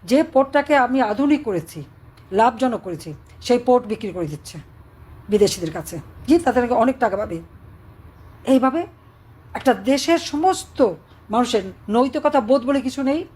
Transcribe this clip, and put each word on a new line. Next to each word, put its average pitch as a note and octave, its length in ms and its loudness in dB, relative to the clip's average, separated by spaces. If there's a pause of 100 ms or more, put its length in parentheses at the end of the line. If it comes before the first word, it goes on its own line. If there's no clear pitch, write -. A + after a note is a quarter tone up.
যে A#3 180 2
পোর্টটাকে D4 540 2
আমি B3+ 260 2
আধুনিক C#4 460 0
করেছি, E3 300 -6 (540)
লাভজনক A#3 540 2
করেছি, E3 240 -10 (300)
সেই B3 180 0
পোর্ট B3 280 2
বিক্রি G#3+ 260 -6
করে E3+ 140 -6
দিচ্ছে D3+ 300 -14 (720)
বিদেশিদের G3 440 2
কাছে, E3+ 240 -10 (300)
যে D4+ 120 6
তাদেরকে B3 360 2
অনেক B3+ 240 2
টাকা G3 180 0
পাবে। G3+ 220 -6 (1040)
এইভাবে C4 360 2 (760)
একটা - 180 2 (120)
দেশের C#4 340 2
সমস্ত - 640 -2 (500)
মানুষের A3 340 0 (240)
নৈতিকতা C#4 520 0
বোধ A#3 260 0
বলে C#4 140 0
কিছু C4 220 -8
নেই। C#4 180 -2 (160)